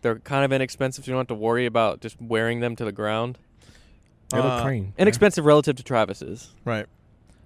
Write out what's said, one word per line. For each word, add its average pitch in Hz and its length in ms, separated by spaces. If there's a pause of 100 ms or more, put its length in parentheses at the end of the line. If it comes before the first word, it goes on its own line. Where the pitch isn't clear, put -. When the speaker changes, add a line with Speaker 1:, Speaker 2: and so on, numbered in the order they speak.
Speaker 1:
They're 117 160
kind 139 260
of 135 80
inexpensive, 131 500
so - 60
you 127 40
don't 131 80
have 127 60
to 123 80
worry 117 300
about 113 340
just - 220
wearing 117 400
them 120 160
to 120 80
the 104 80
ground. 110 460 (880)
Speaker 2:
They 127 80
look 131 80
Speaker 3:
Uh, 123 180
Speaker 2:
clean. 110 340
Speaker 1:
Inexpensive 202 460
relative 147 340
to 123 60
Travis's. 104 680 (120)
Speaker 3:
Right. 110 220 (600)